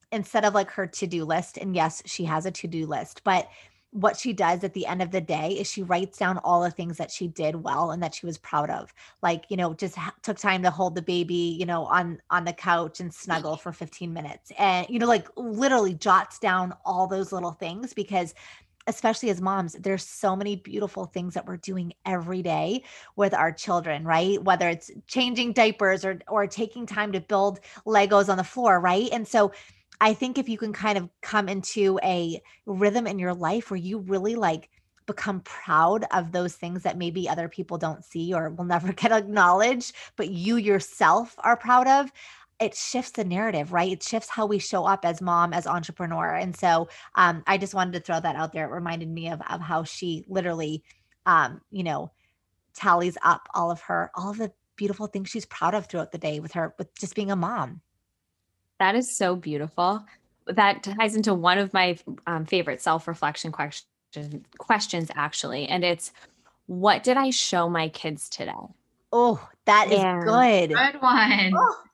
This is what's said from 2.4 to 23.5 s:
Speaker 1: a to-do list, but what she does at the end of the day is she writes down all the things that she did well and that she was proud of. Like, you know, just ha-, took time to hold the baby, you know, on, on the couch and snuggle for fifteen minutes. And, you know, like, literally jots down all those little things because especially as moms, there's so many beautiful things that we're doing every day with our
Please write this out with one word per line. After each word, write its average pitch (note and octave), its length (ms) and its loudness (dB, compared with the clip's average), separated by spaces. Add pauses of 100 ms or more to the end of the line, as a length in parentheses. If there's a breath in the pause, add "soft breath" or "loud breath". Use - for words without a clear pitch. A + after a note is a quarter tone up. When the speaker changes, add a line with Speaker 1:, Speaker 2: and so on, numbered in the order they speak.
Speaker 1:
a F#3+ 60 -4
to-do E3 340 -8
list, D3 400 -8
but F#3 240 2 (420 soft breath)
what G#3 260 0
she B3 140 -4
does F3+ 320 0
at F#3+ 100 -6
the F#3 120 -6
end F3+ 160 -4
of F3+ 100 -2
the F#3 80 -2
day D#3 300 -4
is G3 200 -4
she G3 140 -8
writes F3+ 340 -2
down F#3 200 0
all F3 240 2
the F3 100 0
things E3+ 240 -8
that D#3 160 -8
she - 160 -6
did D#3+ 280 -4
well D#3+ 360 -2
and E3+ 100 -6
that D#3+ 140 -6
she - 100 -12
was E3 120 -8
proud D3+ 320 -2
of. - 240 -8 (280 soft breath)
Like, E3+ 280 0
you G3 80 -4
know, F3 160 -2
just F3+ 220 -8
ha-, E3+ 260 -10
took G#3 160 -6
time F#3+ 260 0
to F3+ 80 4
hold F3 240 -2
the F3 60 -4
baby, E3+ 580 -2
you F3+ 60 -4
know, E3+ 200 -2
on, E3+ 440 0
on E3+ 160 0
the F3 80 -4
couch E3+ 480 -2
and F3 120 -10
snuggle D#3 440 -4
for E3+ 160 -12
fifteen E3+ 400 -12
minutes. D#3 440 -14
And, F#3 320 2
you A#3+ 100 -2
know, A#3 80 2
like, A#3 280 4
literally A#3 600 2
jots F#3+ 440 2
down F#3 340 0 (120)
all F#3 220 0
those F#3+ 260 -4
little F3 180 -6
things F#3+ 420 -10
because F#3+ 400 -4 (540 loud breath)
especially A3 440 -2
as F3+ 100 -4
moms, F#3+ 320 -2
there's F#3+ 320 -4
so F#3+ 300 -2
many G3+ 200 -4
beautiful G3 500 -8
things F3 280 -8
that F3+ 140 -8
we're F3+ 100 -10
doing F3+ 340 -8 (140)
every F#3 380 -4
day E3+ 400 -2 (320 loud breath)
with G3+ 180 2
our E3 180 2